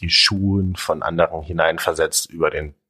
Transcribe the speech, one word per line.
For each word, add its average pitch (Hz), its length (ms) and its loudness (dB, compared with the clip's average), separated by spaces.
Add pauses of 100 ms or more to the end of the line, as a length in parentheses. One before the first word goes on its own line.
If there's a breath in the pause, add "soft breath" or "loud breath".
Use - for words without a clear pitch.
die 85 100 -4
Schuhen 98 680 2
von 78 260 -2
anderen 82 400 0
hineinversetzt 82 880 0
über 80 200 0
den 76 240 -8 (160)